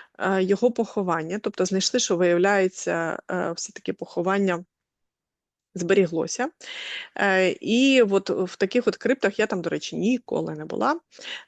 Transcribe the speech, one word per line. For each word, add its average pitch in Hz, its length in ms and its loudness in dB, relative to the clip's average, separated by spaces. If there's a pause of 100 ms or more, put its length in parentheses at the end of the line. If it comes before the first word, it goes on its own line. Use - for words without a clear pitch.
(200)
е, 190 240 2
його 196 280 2
поховання, 180 680 -2
тобто 190 260 -2
знайшли, 190 340 0
що, 226 160 0
виявляється, 175 1040 2 (120)
е, 175 200 -2
все-таки - 420 -8
поховання 185 720 -2 (1080)
зберіглося. 175 760 0 (680)
Е, 190 360 2
і 262 500 4
от 196 280 2
в 185 260 -2
таких 233 320 0
от 208 100 0
криптах 214 420 0
я 220 80 0
там, 185 140 -2
до 170 80 -4
речі, 151 260 -6
ніколи 165 600 -2
не 151 100 -10
була. 294 340 -2 (480)